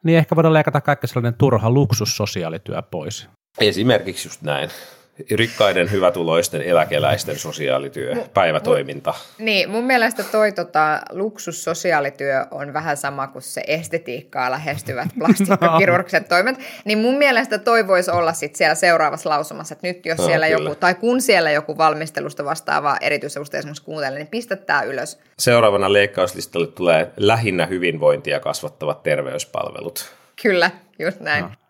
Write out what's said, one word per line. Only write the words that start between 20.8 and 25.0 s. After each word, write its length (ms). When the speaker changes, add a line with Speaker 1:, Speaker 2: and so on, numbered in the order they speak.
Speaker 3:
kun 260
siellä 300
joku 280
valmistelusta 680
vastaava 560
erityisavustaja 580
esimerkiksi 240
kuuntelee, 360
niin 100
pistä 280
tää 260
ylös. 380